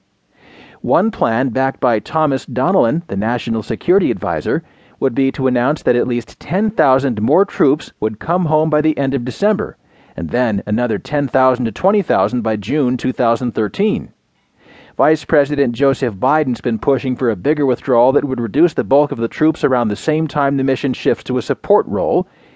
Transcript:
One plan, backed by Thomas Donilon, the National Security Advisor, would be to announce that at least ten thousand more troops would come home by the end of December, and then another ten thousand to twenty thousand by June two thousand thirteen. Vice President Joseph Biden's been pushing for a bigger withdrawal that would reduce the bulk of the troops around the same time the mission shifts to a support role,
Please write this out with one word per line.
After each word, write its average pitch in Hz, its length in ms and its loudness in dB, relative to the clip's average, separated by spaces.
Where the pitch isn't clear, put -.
One 165 300 2
plan, 127 380 0
backed 131 320 -2
by 120 180 2
Thomas 147 460 -2
Donilon, 143 640 0
the 101 100 -6
National 113 460 -2
Security 165 480 0
Advisor, 101 520 -2
would 127 140 0
be 135 180 0
to 131 140 -2
announce 127 360 0
that 123 140 2
at 120 100 0
least 120 320 -6
ten 208 320 -2
thousand 131 520 0
more 160 240 2
troops 151 540 0
would 110 180 -4
come 180 260 -2
home 156 240 0
by 151 140 0
the 156 160 0
end 135 160 -2
of 123 100 -2
December, 131 540 -2
and 82 140 -6
then 110 380 0
another 110 320 -2
ten 143 280 -4
thousand 131 380 2
to 113 80 -4
twenty 202 300 0
thousand 107 400 0
by 110 140 0
June 123 420 -2
two 127 140 -2
thousand 117 400 0
thirteen. 113 600 -2
Vice 151 260 2
President 139 500 2
Joseph 131 420 0
Biden's 131 440 0
been 113 180 -2
pushing 131 380 0
for 123 140 0
a 104 60 -2
bigger 143 280 0
withdrawal 127 480 2
that 147 120 2
would 127 160 -4
reduce 135 340 2
the 120 100 -2
bulk 139 260 2
of 135 60 -4
the 117 100 -2
troops 156 380 0
around 127 240 2
the 104 80 -2
same 156 320 -2
time 139 300 0
the 135 60 0
mission 135 280 -2
shifts 123 320 -2
to 127 140 -2
a 127 40 -2
support - 440 0
role, 98 420 0